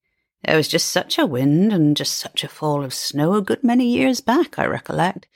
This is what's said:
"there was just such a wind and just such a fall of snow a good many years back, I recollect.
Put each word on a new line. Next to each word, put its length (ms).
"there 140
was 100
just 220
such 280
a 80
wind 460
and 240
just 220
such 260
a 60
fall 340
of 100
snow 420
a 60
good 220
many 240
years 320
back, 400
I 60
recollect. 680